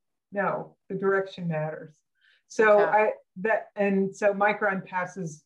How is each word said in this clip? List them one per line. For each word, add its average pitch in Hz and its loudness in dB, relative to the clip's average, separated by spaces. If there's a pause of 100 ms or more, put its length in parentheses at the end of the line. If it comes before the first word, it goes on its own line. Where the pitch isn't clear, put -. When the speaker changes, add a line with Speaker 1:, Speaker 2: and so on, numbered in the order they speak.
(300)
Speaker 1:
No, 175 -6 (120)
the 196 -8
direction 190 -2
matters. 156 -6 (480)
So 208 4
Speaker 2:
Okay. 156 2
Speaker 1:
I, 214 2 (260)
that, 208 -2
and 196 0
so 202 2
Micron 202 0
passes, 180 -8